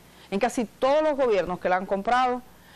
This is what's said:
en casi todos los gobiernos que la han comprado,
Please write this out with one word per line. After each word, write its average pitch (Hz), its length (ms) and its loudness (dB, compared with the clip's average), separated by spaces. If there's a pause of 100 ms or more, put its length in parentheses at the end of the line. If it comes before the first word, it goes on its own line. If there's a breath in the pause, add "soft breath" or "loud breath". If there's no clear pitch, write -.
(300 loud breath)
en 196 100 -4
casi 233 260 -2
todos 277 360 0
los 311 140 0
gobiernos 202 440 0
que 185 100 -2
la 180 80 2
han 190 80 -6
comprado, 247 560 0 (340 loud breath)